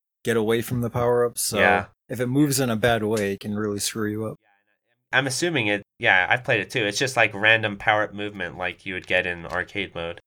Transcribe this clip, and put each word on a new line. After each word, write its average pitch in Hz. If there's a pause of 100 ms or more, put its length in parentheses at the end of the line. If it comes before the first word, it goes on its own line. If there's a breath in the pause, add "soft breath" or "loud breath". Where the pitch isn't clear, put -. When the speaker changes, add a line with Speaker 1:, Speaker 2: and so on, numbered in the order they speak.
(240)
Speaker 1:
get 117
away 113
from 120
the 117
power-up, 120
so -
Speaker 2:
Yeah. 90 (240)
Speaker 1:
if 117
it 123
moves 135
in 131
a 113
bad 113
way, 104
it 98
can 104
really 104
screw 107
you 107
up. 110 (760)
Speaker 2:
I'm 135
assuming 131
it, 104 (160)
yeah, 98
I've 120
played 117
it 92
too. 123
It's 104
just, 127
like, 110
random 107
power-up 107
movement 95
like 90
you 98
would 87
get 90
in 85
arcade 90
mode. 85